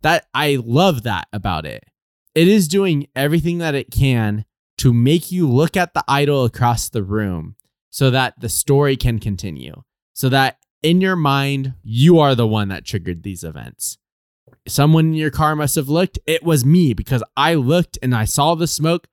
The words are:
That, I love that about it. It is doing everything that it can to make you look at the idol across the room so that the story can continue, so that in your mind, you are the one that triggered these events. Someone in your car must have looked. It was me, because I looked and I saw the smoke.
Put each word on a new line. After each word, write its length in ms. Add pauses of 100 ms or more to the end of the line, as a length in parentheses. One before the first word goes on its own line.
That, 300
I 300
love 400
that 300
about 320
it. 180 (500)
It 140
is 220
doing 460
everything 420
that 180
it 160
can 540 (320)
to 160
make 400
you 160
look 260
at 180
the 140
idol 380
across 420
the 160
room 520 (340)
so 220
that 300
the 80
story 480
can 220
continue, 540 (400)
so 140
that 320 (240)
in 160
your 160
mind, 680
you 380
are 160
the 100
one 220
that 160
triggered 400
these 180
events. 560 (680)
Someone 400
in 60
your 180
car 240
must 200
have 120
looked. 400
It 160
was 220
me, 280
because 300 (140)
I 160
looked 500
and 100
I 120
saw 280
the 140
smoke. 460